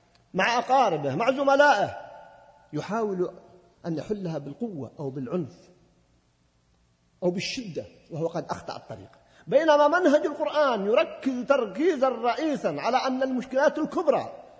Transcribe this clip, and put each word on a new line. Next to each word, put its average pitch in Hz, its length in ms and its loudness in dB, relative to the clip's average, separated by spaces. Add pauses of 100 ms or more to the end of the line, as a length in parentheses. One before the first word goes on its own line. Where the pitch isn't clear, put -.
(340)
مع 220 240 2
أقاربه، 185 580 2
مع 226 160 2
زملائه، 277 680 4 (760)
يحاول 185 600 -4 (520)
أن 165 120 -4
يحلها 175 400 -6
بالقوة 143 600 -10
أو 139 100 -6
بالعنف 135 600 -8 (1500)
أو 180 80 0
بالشدة، 196 540 -8 (260)
وهو 160 160 -4
قد 160 220 -6
أخطأ - 260 -8
الطريق. 101 340 -16 (380)
بينما 294 400 6
منهج 302 380 4
القرآن 294 600 0
يركز 247 640 0
تركيزا 262 640 2
رئيسا 233 680 -2
على 226 200 0
أن 262 260 0
المشكلات 269 540 0
الكبرى 294 560 0 (260)